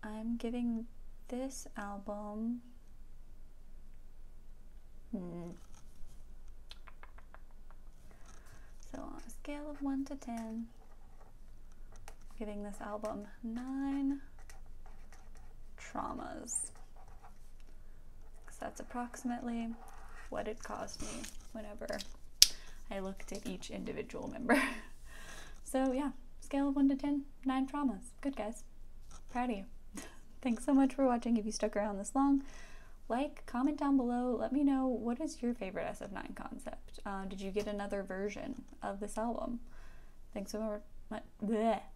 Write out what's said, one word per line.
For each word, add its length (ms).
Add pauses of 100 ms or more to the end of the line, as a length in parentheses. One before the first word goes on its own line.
I'm 340
giving 520 (400)
this 380 (120)
album, 840 (2500)
hmm. 380 (3500)
So 100
on 260
a 40
scale 400
of 100
one 260
to 100
ten, 500 (1700)
giving 240
this 200
album 440 (160)
nine 800 (1600)
traumas. 920 (1700)
'Cause 140
that's 220
approximately 960 (540)
what 200
it 140
cost 380
me 220 (300)
whenever 460 (920)
I 80
looked 340
at 140
each 240
individual 580
member. 380
<laughs> 60 (920)
So 280
yeah, 180 (300)
scale 280
of 80
one 140
to 60
ten, 280 (220)
nine 200
traumas. 440 (100)
Good, 160
guys. 260 (680)
Proud 180
of 80
you. 80 (320)
<laughs> 60 (400)
Thanks 240
so 80
much 180
for 140
watching. 320
If 80
you 60
stuck 240
around 200
this 180
long, 280 (680)
like, 380
comment 320
down 180
below. 420
Let 140
me 120
know, 220
what 320
is 220
your 140
favorite 340
S 140
F 100
nine 220
concept? 720
Uh, 180
did 160
you 120
get 160
another 340
version 600 (180)
of 180
this 160
album? 440 (760)
Thanks 180
so 300 (260)
much. 140 (200)
Bleh. 380 (160)